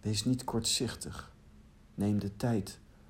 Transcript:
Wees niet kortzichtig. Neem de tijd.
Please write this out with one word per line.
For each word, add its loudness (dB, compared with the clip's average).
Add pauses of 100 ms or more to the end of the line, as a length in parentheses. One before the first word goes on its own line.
Wees 0
niet 2
kortzichtig. -2 (640)
Neem 2
de -2
tijd. 0 (320)